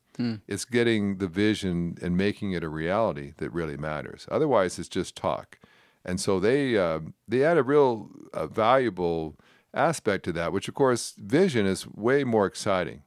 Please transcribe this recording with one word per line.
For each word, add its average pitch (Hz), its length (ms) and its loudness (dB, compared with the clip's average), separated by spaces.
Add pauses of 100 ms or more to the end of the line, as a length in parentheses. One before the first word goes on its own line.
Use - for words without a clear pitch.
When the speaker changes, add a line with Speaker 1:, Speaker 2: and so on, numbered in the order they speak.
(160)
Speaker 1:
Hmm. 117 200 -2 (120)
Speaker 2:
It's 101 160 -6
getting 110 540 2
the 95 100 -2
vision 90 720 0
and 87 160 -2
making 101 360 -2
it 85 120 -4
a 80 60 -6
reality 78 640 -2
that 67 160 -6
really 76 240 -4
matters. 76 540 -8
Otherwise, 113 480 2
it's 85 100 -8
just - 260 -4
talk. - 440 -6 (480)
And 90 140 -4
so 95 200 0
they, 123 380 2
uh, 82 220 0 (280)
they 123 160 2
add 165 140 4
a 139 40 4
real, 127 480 2 (240)
uh, 78 120 -4
valuable 90 880 0 (360)
aspect 123 520 0
to 92 80 -4
that, 82 200 -2
which, 98 160 -4
of 104 60 -10
course, 127 440 0
vision 120 480 2
is 95 200 -2
way 131 380 0
more 110 220 4
exciting. 90 600 -2